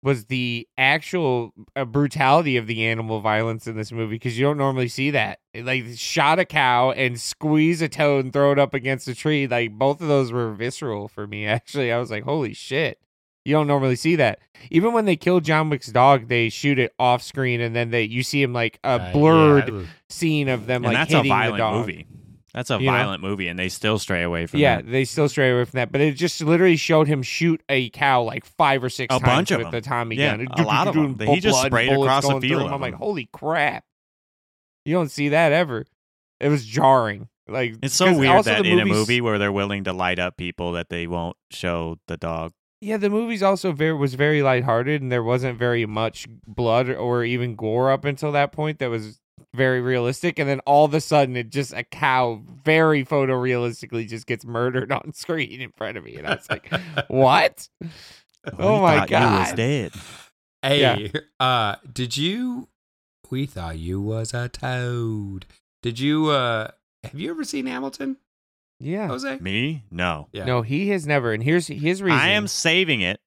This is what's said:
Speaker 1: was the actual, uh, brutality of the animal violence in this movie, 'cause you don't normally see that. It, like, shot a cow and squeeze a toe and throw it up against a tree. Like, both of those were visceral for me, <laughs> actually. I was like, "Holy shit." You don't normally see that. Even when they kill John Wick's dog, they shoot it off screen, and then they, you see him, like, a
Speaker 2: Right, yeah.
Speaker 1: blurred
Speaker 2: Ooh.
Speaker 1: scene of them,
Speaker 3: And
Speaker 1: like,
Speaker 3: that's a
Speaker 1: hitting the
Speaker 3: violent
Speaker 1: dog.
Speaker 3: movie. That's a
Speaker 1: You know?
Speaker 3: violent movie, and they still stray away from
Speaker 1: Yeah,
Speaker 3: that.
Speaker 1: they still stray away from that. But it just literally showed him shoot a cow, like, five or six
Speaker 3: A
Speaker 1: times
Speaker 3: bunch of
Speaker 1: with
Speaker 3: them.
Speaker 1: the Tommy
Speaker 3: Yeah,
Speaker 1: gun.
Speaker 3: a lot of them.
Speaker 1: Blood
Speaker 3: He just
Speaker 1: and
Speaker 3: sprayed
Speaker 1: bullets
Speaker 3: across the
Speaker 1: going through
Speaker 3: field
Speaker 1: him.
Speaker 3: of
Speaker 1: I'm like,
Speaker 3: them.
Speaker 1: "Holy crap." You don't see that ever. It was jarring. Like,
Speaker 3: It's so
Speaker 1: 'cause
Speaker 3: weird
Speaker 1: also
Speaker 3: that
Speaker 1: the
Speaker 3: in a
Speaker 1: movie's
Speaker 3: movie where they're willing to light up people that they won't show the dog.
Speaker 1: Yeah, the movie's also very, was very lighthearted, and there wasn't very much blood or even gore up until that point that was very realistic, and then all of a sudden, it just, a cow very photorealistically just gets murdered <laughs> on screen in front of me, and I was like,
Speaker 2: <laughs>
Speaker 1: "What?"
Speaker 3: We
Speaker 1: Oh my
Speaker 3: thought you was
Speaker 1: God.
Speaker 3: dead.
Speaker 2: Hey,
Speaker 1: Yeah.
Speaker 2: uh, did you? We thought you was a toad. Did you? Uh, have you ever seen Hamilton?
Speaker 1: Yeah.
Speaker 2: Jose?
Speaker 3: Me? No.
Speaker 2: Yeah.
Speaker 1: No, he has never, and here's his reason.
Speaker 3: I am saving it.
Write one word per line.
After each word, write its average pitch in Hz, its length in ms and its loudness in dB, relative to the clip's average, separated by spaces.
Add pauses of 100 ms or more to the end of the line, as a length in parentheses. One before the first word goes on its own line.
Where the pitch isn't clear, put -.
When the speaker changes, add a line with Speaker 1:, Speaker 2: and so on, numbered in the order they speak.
Speaker 1:
was 127 240 -2
the 123 420 -4 (100)
actual, 135 720 0 (220)
uh, 135 100 -4
brutality 139 720 2
of 110 120 -2
the 113 180 -2
animal 113 340 -2
violence 110 460 0
in 113 100 -8
this 107 140 -8
movie, 113 300 -6
'cause 117 180 -6
you 127 80 2
don't 147 120 0
normally 135 300 0
see 135 220 -2
that. 123 300 -2 (120)
It, 113 120 -12
like, 127 200 -4 (120)
shot 156 420 2
a 185 60 2
cow 127 480 2
and 123 280 -2
squeeze 156 640 0
a 156 60 -2
toe 143 320 2
and 131 120 -4
throw 143 200 4
it 139 60 2
up 139 140 2
against 131 360 -4
a 127 80 -6
tree. 147 320 0
Like, 120 240 0
both 135 280 0
of 170 60 -6
those 139 240 4
were 117 220 -2
visceral 107 560 -6
for 104 180 -12
me, 104 200 -8
<laughs> - 0 -
actually. 120 440 -2
I 117 80 0
was 120 120 -4
like, 107 140 -6
"Holy 135 300 -2
shit." - 460 -4 (440)
You 135 80 -2
don't 151 160 2
normally 135 260 2
see 160 220 0
that. 123 240 2 (320)
Even 202 200 4
when 226 120 2
they 190 100 4
kill 175 240 2
John 156 320 0
Wick's 143 160 -4
dog, 123 400 4
they 120 220 2
shoot 139 320 0
it 120 180 0
off 123 240 2
screen, 127 380 -2
and 117 160 -2
then 120 140 -2
they, 117 120 0
you 113 220 -2
see 139 180 0
him, 123 100 0
like, 117 300 -2
a 123 160 2
Speaker 2:
Right, 90 80 -4
yeah. 90 60 -8
Speaker 1:
blurred 151 580 6
Speaker 2:
Ooh. 98 160 -8 (220)
Speaker 1:
scene 151 400 0
of 120 180 -2
them, 123 180 -2
Speaker 3:
And 120 80 2
Speaker 1:
like, 120 40 2
Speaker 3:
that's 156 180 0
a - 40 6
Speaker 1:
hitting 107 120 2
the 101 60 4
Speaker 3:
violent 107 220 0
Speaker 1:
dog. 110 180 2
Speaker 3:
movie. 87 300 -6 (460)
That's 123 200 -6
a 113 80 0
Speaker 1:
You 131 60 2
know? 131 60 4
Speaker 3:
violent 101 300 0
movie, 98 240 -4
and 85 100 -6
they 92 120 -2
still 107 320 0
stray 87 240 -2
away 85 220 -2
from 143 120 -4
Speaker 1:
Yeah, 139 180 4
Speaker 3:
that. 85 140 -8
Speaker 1:
they 131 140 2
still 147 240 0
stray 135 240 2
away 123 120 2
from - 120 -8
that. 123 160 -4
But 139 80 0
it 147 140 2
just 165 280 -4
literally 165 320 4
showed 156 320 2
him 143 160 0
shoot 165 460 -2
a 127 220 0
cow, 135 320 2
like, 113 220 -6
five 139 380 0
or 127 60 -2
six 127 260 -2
Speaker 3:
A 127 60 2
Speaker 1:
times 123 120 -6
Speaker 3:
bunch 160 200 2
of 147 60 0
Speaker 1:
with 117 120 -4
Speaker 3:
them. 117 100 -4
Speaker 1:
the - 0 -
Tommy 117 360 -4
Speaker 3:
Yeah, 135 220 0
Speaker 1:
gun. 127 100 -6 (100)
Speaker 3:
a 165 40 2
lot 127 260 2
of 190 60 -4
them. 147 200 2
Speaker 1:
Blood 110 140 -4
Speaker 3:
He 147 120 4
just 190 220 2
Speaker 1:
and 135 80 0
Speaker 3:
sprayed 123 200 2
Speaker 1:
bullets 135 180 4
Speaker 3:
across 135 160 2
the 139 60 2
Speaker 1:
going 135 100 0
through 127 80 -2
Speaker 3:
field 151 140 0
Speaker 1:
him. - 40 -2
Speaker 3:
of - 60 -6
Speaker 1:
I'm 139 80 -6
like, 127 140 -6
Speaker 3:
them. - 40 -16
Speaker 1:
"Holy 170 340 -6
crap." 147 520 -2 (1000)
You 147 100 -2
don't 170 180 0
see 147 160 -2
that 151 240 4
ever. 147 340 -2 (540)
It 143 80 0
was 143 180 0
jarring. 117 640 2 (180)
Like, 120 340 -6
Speaker 3:
It's 135 140 -4
so 185 120 4
Speaker 1:
'cause 180 120 6
Speaker 3:
weird 135 140 6
Speaker 1:
also - 180 6
Speaker 3:
that 107 140 2
Speaker 1:
the - 80 2
Speaker 3:
in 117 80 6
a 107 40 0
Speaker 1:
movie's 101 140 2
Speaker 3:
movie 117 220 2
where 113 180 0
they're 101 140 2
willing 101 320 -2
to 95 80 -4
light 90 260 -2
up 90 180 -4
people 87 360 -6
that 85 160 -6
they 85 180 -6
won't 85 300 -6 (160)
show 85 460 -6 (100)
the 87 80 -8
dog. 82 360 -8 (300)
Speaker 1:
Yeah, 214 160 -4
the 202 100 0
movie's 220 340 -2
also 196 300 0
very, 156 220 0
was 139 200 -2
very 147 280 2
lighthearted, 127 580 2
and 131 100 -6
there 123 120 0
wasn't 123 360 -2
very 120 280 0
much 110 400 -4 (200)
blood 120 440 0
or 120 340 -2
even 120 320 -4
gore 113 340 0
up 135 140 0
until 143 280 -4
that 143 200 0
point 156 280 -4
that 127 100 -2
was 110 280 -8 (380)
very 127 240 2
realistic, 127 580 -2
and 143 100 0
then 139 120 0
all 143 240 6
of 147 100 0
a 156 60 2
sudden, 139 360 2
it 117 140 -6
just, 139 220 -4
a 117 100 -8
cow 127 600 0 (220)
very 156 400 4
photorealistically 123 1040 -2
just 113 180 -12
gets 117 180 -6
murdered 120 480 -2
<laughs> - 0 -
on 143 220 -8
screen 135 460 -8
in 123 120 -14
front 110 240 -10
of 87 80 -12
me, 57 120 -16
and 73 100 -12
I - 100 -2
was - 140 -18
like, - 200 -8 (200)
Speaker 2:
<laughs> - 180 -6
Speaker 1:
"What?" 135 600 2 (140)
Speaker 3:
We - 760 -16
Speaker 1:
Oh 202 220 4
my 165 260 6
Speaker 3:
thought - 40 -6
you - 60 2
was - 320 2
Speaker 1:
God. - 80 -4
Speaker 3:
dead. 120 360 -2 (680)
Speaker 2:
Hey, 131 500 2
Speaker 1:
Yeah. 151 80 -4 (200)
Speaker 2:
uh, 120 360 2 (160)
did 123 240 -6
you? 240 520 -4 (600)
We 135 160 -4
thought 82 320 -10
you 87 220 -4
was 110 340 -4
a 120 140 -6
toad. 117 960 -6 (360)
Did 117 160 -6
you? 151 300 2
Uh, 120 420 0 (340)
have - 140 -14
you 220 120 -6
ever 320 140 -8
seen 269 220 -6
Hamilton? 269 520 -8 (600)
Speaker 1:
Yeah. 180 300 -6
Speaker 2:
Jose? 269 300 -8
Speaker 3:
Me? 113 520 -4
No. 85 420 -4
Speaker 2:
Yeah. 101 120 -10
Speaker 1:
No, 123 180 0
he 143 280 -4
has 180 160 -4
never, 139 260 0
and 107 100 -4
here's 160 240 0
his 160 360 -4
reason. 170 180 2
Speaker 3:
I 156 80 2
am 208 180 0
saving 165 540 0
it. 95 260 -2